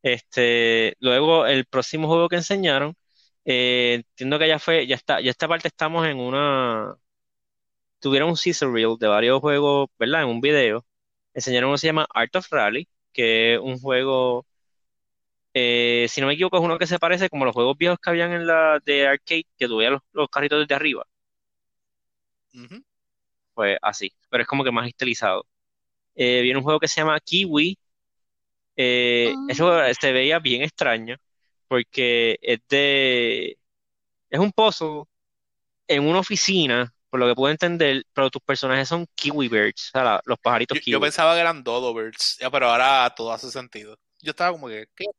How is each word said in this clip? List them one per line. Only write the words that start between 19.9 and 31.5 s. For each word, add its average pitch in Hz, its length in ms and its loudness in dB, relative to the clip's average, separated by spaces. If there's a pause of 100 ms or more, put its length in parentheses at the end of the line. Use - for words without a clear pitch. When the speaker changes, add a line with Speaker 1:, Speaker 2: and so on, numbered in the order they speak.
Speaker 1:
los, 139 80 -4 (120)
los 147 160 -2
carritos 147 300 0
desde 143 160 0
arriba. 143 300 -4 (1500)
Speaker 2:
Ujú. 127 300 -20 (720)
Speaker 1:
Pues 101 280 0
así, 101 320 -6 (160)
pero 123 140 -2
es - 40 -4
como 139 160 -2
que 127 80 0
más 117 160 -4
estilizado. 113 580 -4 (720)
Eh, 123 260 2
viene 127 160 0
un 131 60 -6
juego 156 160 2
que 151 80 -2
se - 120 -4
llama 156 200 0
Kiwi. 175 580 -2 (960)
Eh, 123 640 0 (100)
ese 143 160 -2
Speaker 3:
Ah. - 0 -
Speaker 1:
juego 170 180 4 (180)
se 139 120 0
veía 139 280 2
bien 127 240 -2
extraño, 120 540 -4 (500)